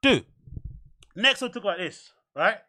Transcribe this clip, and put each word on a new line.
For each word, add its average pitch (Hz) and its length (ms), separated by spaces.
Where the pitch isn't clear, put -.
do? 226 220
Next, 262 280
we'll 240 80
talk 196 140
about 180 140
this, - 340
right? 185 220